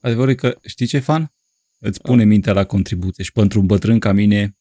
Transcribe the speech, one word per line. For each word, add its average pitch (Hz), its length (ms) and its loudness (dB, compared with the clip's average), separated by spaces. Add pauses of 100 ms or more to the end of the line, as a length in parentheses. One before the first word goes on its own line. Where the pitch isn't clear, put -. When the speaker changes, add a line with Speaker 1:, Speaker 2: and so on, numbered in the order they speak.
Speaker 1:
Adevărul 127 300 -2
e 127 40 2
că, - 300 -4
știi - 200 -6
ce 131 120 -6
e - 20 2
fan? 156 320 -4 (520)
Îți 107 180 -6
Speaker 2:
Ah. - 80 -20
Speaker 1:
pune 120 140 4
mintea 104 300 2
la 98 120 2
contribuție 92 580 -6
și - 80 -12
pentru 104 280 0
un 95 60 2
bătrân 104 340 2
ca 101 120 -2
mine 101 500 0